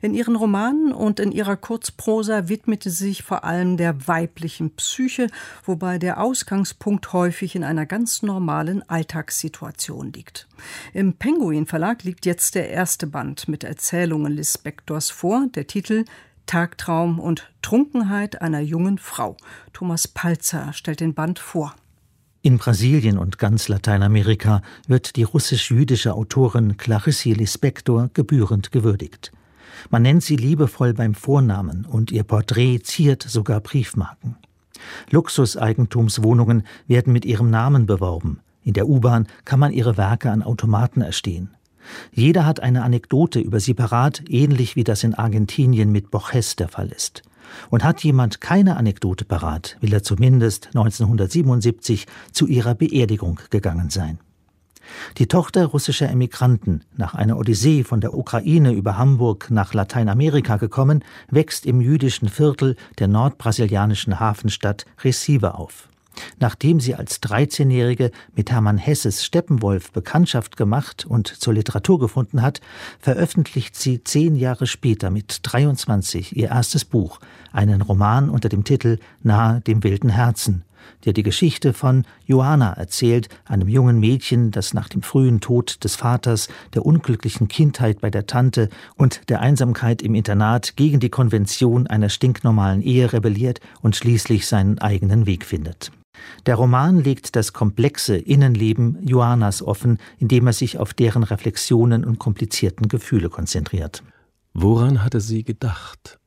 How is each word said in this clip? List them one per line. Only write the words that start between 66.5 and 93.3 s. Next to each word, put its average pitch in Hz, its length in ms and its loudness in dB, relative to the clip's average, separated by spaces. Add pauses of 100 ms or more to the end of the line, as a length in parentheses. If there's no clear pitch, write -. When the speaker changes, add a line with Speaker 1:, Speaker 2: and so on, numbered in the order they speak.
Speaker 2:
sie 123 160 -2
als - 240 -10
Dreizehnjährige 123 920 0 (220)
mit - 160 -2
Hermann 104 280 2
Hesses 110 480 -2
Steppenwolf 107 640 0
Bekanntschaft - 640 0
gemacht 117 500 -2
und 113 220 0
zur - 260 -2
Literatur 110 460 0
gefunden 123 420 -2
hat, 139 200 -2 (360)
veröffentlicht - 800 -2
sie 127 300 -4
zehn 151 320 2
Jahre 127 300 0
später 107 420 -2
mit 104 340 -6
dreiundzwanzig 120 960 -2
ihr 117 100 0
erstes 123 380 0
Buch, - 340 -2 (320)
einen 104 300 2
Roman 104 480 2
unter 127 180 -2
dem 104 160 -2
Titel 117 360 0 (220)
Nahe 113 380 4
dem 110 240 0
wilden 101 260 2
Herzen, 107 540 0 (420)
der 107 80 2
die 104 100 0
Geschichte 135 500 2
von 131 320 2 (200)
Johanna 131 480 4
erzählt, 113 560 0 (160)
einem 95 220 0
jungen 120 320 4
Mädchen, 120 520 2
das - 220 -6
nach - 160 -4
dem - 140 -6
frühen 131 360 2
Tod - 440 -2
des - 140 -4
Vaters, 120 500 0 (260)
der - 120 0
unglücklichen 123 640 0
Kindheit 127 520 0
bei 110 100 -2
der 104 160 -4
Tante 123 440 2 (260)
und - 340 0
der 117 120 2
Einsamkeit 123 600 2
im 113 140 0
Internat 107 600 0
gegen 143 220 4
die 120 100 0
Konvention 117 800 2
einer 107 220 2
stinknormalen 104 720 2
Ehe 127 320 2
rebelliert 113 460 0 (220)